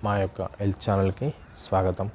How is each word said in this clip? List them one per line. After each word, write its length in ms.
మా 80
యొక్క 260
హెల్త్ 260
ఛానల్కి 420
స్వాగతం. 540